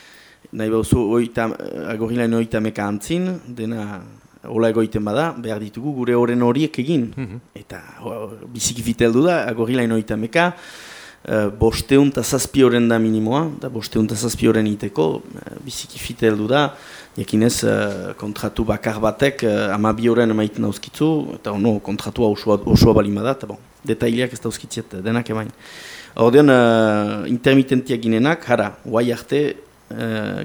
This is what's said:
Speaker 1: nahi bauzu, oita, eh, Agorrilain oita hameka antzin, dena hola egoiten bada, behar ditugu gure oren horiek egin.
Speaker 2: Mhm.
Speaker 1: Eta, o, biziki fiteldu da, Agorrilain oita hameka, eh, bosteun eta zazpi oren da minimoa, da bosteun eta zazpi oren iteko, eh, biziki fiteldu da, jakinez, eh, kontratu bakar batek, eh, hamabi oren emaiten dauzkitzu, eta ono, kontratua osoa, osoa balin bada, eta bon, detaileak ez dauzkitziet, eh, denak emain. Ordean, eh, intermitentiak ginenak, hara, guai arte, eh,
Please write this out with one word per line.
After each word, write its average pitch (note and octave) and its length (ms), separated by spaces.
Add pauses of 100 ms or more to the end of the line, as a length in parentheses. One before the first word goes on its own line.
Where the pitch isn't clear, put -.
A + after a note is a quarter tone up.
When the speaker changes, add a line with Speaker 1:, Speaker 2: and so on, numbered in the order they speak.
(520)
Speaker 1:
nahi A2 180
bauzu, A2+ 400
oita, A#2 400
eh, D2 400
Agorrilain A#2 440
oita A2+ 240
hameka G#2+ 280
antzin, E3 420 (160)
dena A2 560 (440)
hola A2+ 260
egoiten A2 320
bada, C3 300
behar A2 260
ditugu A2+ 340
gure B2 220
oren A#2+ 280
horiek C#3 360
egin. B2+ 320
Speaker 2:
Mhm. A#2+ 300 (140)
Speaker 1:
Eta, F#2+ 260 (220)
o, G#2+ 260 (180)
biziki A#2+ 360
fiteldu A#2 440
da, F3 220
Agorrilain A#2+ 440
oita A2 220
hameka, E3 380 (720)
eh, G#2+ 260
bosteun B2 600
eta B2+ 100
zazpi - 400
oren A#2+ 240
da A2+ 160
minimoa, A2+ 460 (100)
da - 100
bosteun A2 380
eta A2+ 80
zazpi A2+ 320
oren A2 240
iteko, G2+ 380 (260)
eh, - 300
biziki - 340
fiteldu G#2+ 480
da, C#3 220 (460)
jakinez, A2 500
eh, G2+ 520
kontratu G#2 480
bakar G#2+ 360
batek, C3 420
eh, A2 120 (180)
hamabi A2 360
oren A2+ 220
emaiten G#2+ 320
dauzkitzu, A2 460 (260)
eta - 180
ono, G#2 280
kontratua G#2+ 480
osoa, G#2 380
osoa - 280
balin G2+ 220
bada, A2 160
eta A2+ 160
bon, G2+ 100 (260)
detaileak A#2+ 480
ez A2+ 80
dauzkitziet, - 540
eh, F#2 80
denak A2+ 280
emain. A2 200 (640)
Ordean, B2+ 360
eh, G#2+ 800
intermitentiak B2+ 720
ginenak, A2+ 480
hara, G#2+ 360
guai A#2+ 260
arte, C#3 300 (500)
eh, G#2+ 540